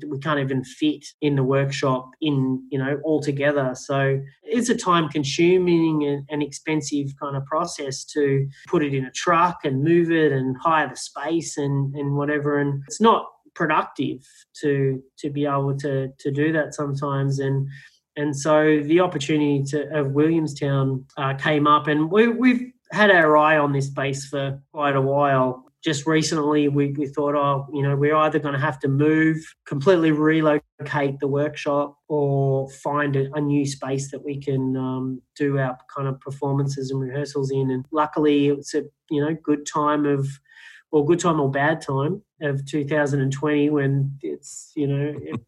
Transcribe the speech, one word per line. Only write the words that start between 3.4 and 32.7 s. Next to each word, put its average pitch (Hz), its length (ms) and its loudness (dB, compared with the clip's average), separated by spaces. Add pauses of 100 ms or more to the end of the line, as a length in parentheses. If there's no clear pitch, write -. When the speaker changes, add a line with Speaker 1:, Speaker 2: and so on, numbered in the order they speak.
Speaker 1:
So 135 460 -2 (240)
it's 240 240 -2
a 233 80 2
time 170 320 2
consuming 165 960 2
and, 143 260 -2
and 151 100 -4
expensive 147 680 -4 (120)
kind 139 160 -6
of 135 100 -6
process 156 680 -6
to 139 360 2 (200)
put 165 160 2
it 139 100 -2
in 131 100 -2
a 131 60 -10
truck 170 540 0
and 135 180 -2
move 165 300 4
it 156 180 4
and 131 260 0
hire 156 320 0
the 123 80 -14
space 156 640 -6
and, 139 380 -2
and 143 200 -2
whatever. 143 440 0
And 143 260 -2
it's - 140 -8
not 220 260 4 (300)
productive 151 680 -2 (360)
to, 139 420 0 (160)
to 151 120 -8
be 143 160 -2
able 139 320 -2
to, 135 380 -4
to - 140 -6
do 147 220 0
that 151 220 -2
sometimes. 139 680 -2
And, 135 260 -2 (500)
and 147 200 -2
so 151 480 4
the 160 160 4
opportunity 151 680 0
to, 151 280 -2
of 135 140 0
Williamstown, 143 960 0 (100)
uh, 135 180 -2
came 147 320 2
up, 147 220 6
and 151 220 0
we, 220 180 4
we've 247 440 0 (200)
had 202 180 4
our 160 260 6
eye 151 200 6
on 143 160 2
this 139 140 0
space 139 400 -6
for 139 340 -6 (120)
quite 143 240 0
a 139 40 2
while. 135 640 2 (180)
Just 151 240 -2
recently, 151 600 2
we, 143 240 2
we 143 140 -4
thought, 143 280 -2
"Oh, 143 380 0
you 143 100 -2
know, 143 140 2
we're 147 200 2
either 156 240 2
gonna 139 200 -2
have 147 200 -2
to 143 80 -2
move, 156 500 4 (260)
completely 160 460 2
relocate 151 1120 0
the 147 80 0
workshop, 143 680 -2 (120)
or 139 600 0